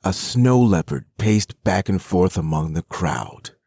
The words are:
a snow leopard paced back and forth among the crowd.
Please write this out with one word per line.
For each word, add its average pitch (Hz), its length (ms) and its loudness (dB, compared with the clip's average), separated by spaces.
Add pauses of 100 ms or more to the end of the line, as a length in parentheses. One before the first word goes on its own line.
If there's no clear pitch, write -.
a 92 60 -2
snow 123 480 2
leopard 90 460 2 (120)
paced 107 460 0
back 95 240 0
and 95 140 -2
forth - 360 0
among 78 360 -4
the 78 100 -4
crowd. - 680 -8 (160)